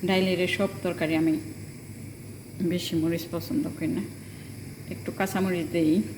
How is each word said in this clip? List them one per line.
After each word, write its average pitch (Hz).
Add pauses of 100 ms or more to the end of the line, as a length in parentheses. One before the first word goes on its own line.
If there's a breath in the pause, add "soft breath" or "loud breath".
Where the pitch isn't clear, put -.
ডাইলেরে 185 (100)
সব 196 (140)
তরকারি 165
আমি 160 (1400)
বেশি 175 (100)
মরিচ 165 (100)
পছন্দ 165 (120)
করি 160
না, - (920 loud breath)
একটু -
কাঁচা 190
মরিচ 180 (100)
দেই। 160 (260)